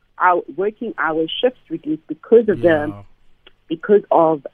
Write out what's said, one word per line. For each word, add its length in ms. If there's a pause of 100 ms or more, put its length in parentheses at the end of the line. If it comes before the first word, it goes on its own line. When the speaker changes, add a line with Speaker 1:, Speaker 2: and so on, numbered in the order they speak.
(180)
Speaker 1:
our 240 (120)
working 440
hours, 340 (100)
shifts 160 (100)
reduced 380
because 420
of 120
Speaker 2:
Yeah. 260
Speaker 1:
the, 180 (600)
because 360 (100)
of, 420